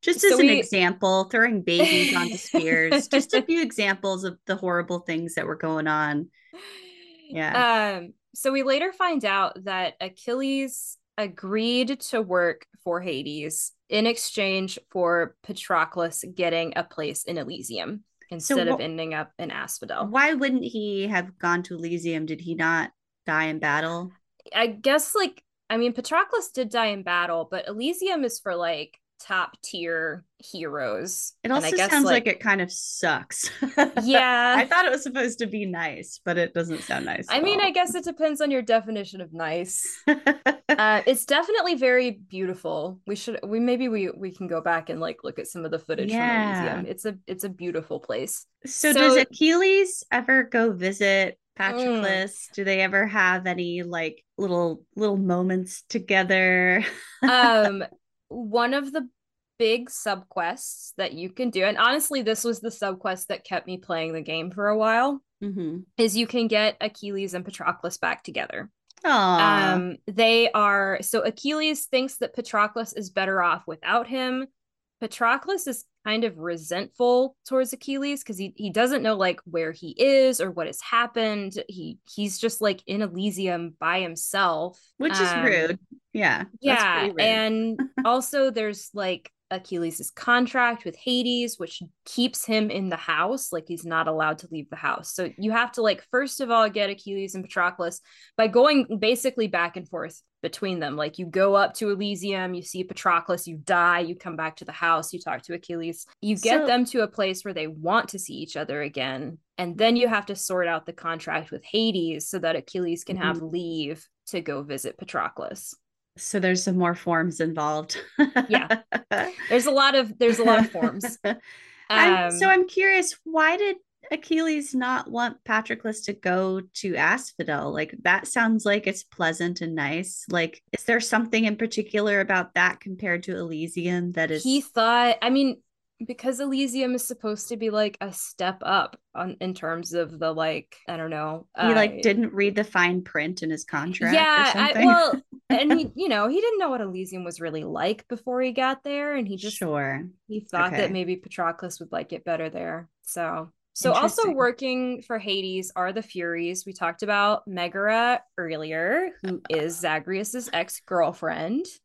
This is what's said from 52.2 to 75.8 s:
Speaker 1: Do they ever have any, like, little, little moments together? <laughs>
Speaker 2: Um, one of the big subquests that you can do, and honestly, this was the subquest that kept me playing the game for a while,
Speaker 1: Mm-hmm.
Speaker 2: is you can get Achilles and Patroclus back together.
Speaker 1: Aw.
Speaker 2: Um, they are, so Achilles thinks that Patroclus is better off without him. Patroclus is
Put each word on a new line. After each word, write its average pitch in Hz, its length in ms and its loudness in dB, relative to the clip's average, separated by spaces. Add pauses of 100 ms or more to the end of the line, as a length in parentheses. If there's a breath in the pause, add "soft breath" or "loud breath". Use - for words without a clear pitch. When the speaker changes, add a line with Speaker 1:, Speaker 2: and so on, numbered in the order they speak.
Speaker 1:
Do 202 120 -4
they 190 180 2
ever 196 240 2
have 185 400 2
any, 175 380 -2
like, 165 380 -6 (140)
little, 175 460 0 (140)
little 208 200 0
moments 185 720 0
together? 185 960 4 (200)
<laughs> - 180 -8
Speaker 2:
Um, 226 600 6 (460)
one 240 460 0
of 277 180 -4
the 277 160 -4 (500)
big 226 300 2
subquests - 1080 -6
that - 160 -4
you 175 160 -8
can 254 180 -2
do, 190 160 0
and 202 140 2
honestly, 269 420 2
this 220 240 0
was 233 160 -2
the 226 80 -6
subquest 190 600 -6
that - 160 -6
kept - 220 -6
me 185 120 -8
playing 165 340 -4
the 160 80 -6
game 160 300 -6
for 202 180 -2
a 214 80 2
while, 233 460 2 (200)
Speaker 1:
Mm-hmm. 180 360 -4 (180)
Speaker 2:
is 226 200 4
you 233 100 2
can 233 220 0
get 214 340 2
Achilles 202 500 -6
and 180 140 -6
Patroclus 180 520 -6
back - 260 -2
together. - 440 -8 (360)
Speaker 1:
Aw. 202 680 6
Speaker 2:
Um, 180 220 0 (100)
they 226 460 6
are, 202 500 4
so 220 180 0
Achilles 302 640 0
thinks 262 300 -2
that - 180 -6
Patroclus 220 600 -2
is 190 140 -10
better 190 320 0
off 170 240 2
without 208 420 -2
him. 254 380 -4 (560)
Patroclus 262 640 0
is - 160 -8 (220)